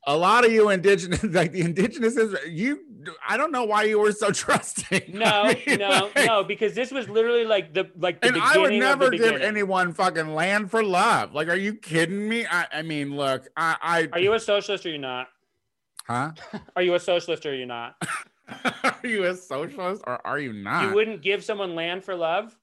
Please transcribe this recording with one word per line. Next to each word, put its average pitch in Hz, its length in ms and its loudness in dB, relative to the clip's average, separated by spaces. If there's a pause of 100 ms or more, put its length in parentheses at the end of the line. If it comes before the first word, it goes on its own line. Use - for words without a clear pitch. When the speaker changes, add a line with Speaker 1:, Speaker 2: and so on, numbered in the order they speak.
Speaker 1:
a 143 100 2
lot 208 300 6
of 226 60 6
you 214 180 6
indigenous, 180 540 2
<laughs> - 0 -
like, 170 280 2
the 185 100 -4
indigenous 226 540 0
is, 220 180 2 (140)
you, 254 360 -4 (440)
I 208 80 0
don't 302 140 0
know 254 140 -2
why 214 180 2
you 214 160 2
were 208 140 4
so 208 180 0
<laughs> - 20 -2
trusting. - 720 -2 (100)
Speaker 2:
No, 214 140 0
Speaker 1:
I 214 400 2
mean, 262 140 2
Speaker 2:
no, 202 340 2
Speaker 1:
like 277 120 4
Speaker 2:
no, 214 180 4
because 202 320 -2
this 247 160 -4
was 247 160 -6
literally, 226 360 2
like, 185 300 0
the, 185 220 -2
like, 175 240 -4
the 233 80 4
Speaker 1:
And 247 80 2
I 277 200 4
would 285 140 6
Speaker 2:
beginning - 140 2
of 269 160 4
the 269 60 4
Speaker 1:
never 254 40 6
give 226 120 -2
Speaker 2:
beginning. 220 200 2
Speaker 1:
anyone 190 520 0
fucking 160 400 -2
land 190 360 0
for 226 140 2
love. 185 500 2
Like, 156 140 -2
are 175 80 2
you 202 180 -2
kidding 180 540 -2
me? 226 180 -2
I, 170 260 0
I 156 100 -6
mean, 143 340 -6
look, 131 400 -2
I, 160 260 0
I 165 300 0
Speaker 2:
Are 175 80 -2
you 202 140 4
a 220 60 0
socialist 202 460 -2
or 170 40 -6
you're 151 80 -8
not? 127 280 -8 (800)
Speaker 1:
Huh? 127 240 -4 (240)
Speaker 2:
<laughs> - 220 -12
Are 185 60 0
you 175 120 2
a 175 60 2
socialist 175 440 -2
or 143 100 -4
you're 127 120 -8
not? 120 300 -10 (520)
Speaker 1:
<laughs> - 340 -8
Are 254 240 -4
you 214 180 -2
a 180 120 -2
socialist 180 720 -8
or - 200 -8
are 135 120 -4
you 131 160 -8
not? 107 340 -2
Speaker 2:
You 208 60 -2
wouldn't 214 260 0
give 196 240 -2
someone 202 300 -4
land 175 280 -6
for 196 120 -8
love? 175 480 -4